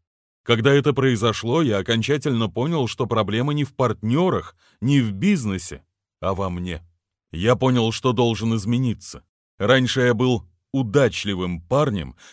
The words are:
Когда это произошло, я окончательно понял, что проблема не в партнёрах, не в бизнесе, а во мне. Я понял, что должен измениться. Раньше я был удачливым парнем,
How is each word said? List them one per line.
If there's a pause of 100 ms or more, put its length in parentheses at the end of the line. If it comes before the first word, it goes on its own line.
(440)
Когда
это
произошло,
я
окончательно
понял,
что
проблема
не
в
партнёрах, (260)
не
в
бизнесе, (360)
а
во
мне. (460)
Я
понял,
что
должен
измениться. (340)
Раньше
я
был (240)
удачливым
парнем, (180)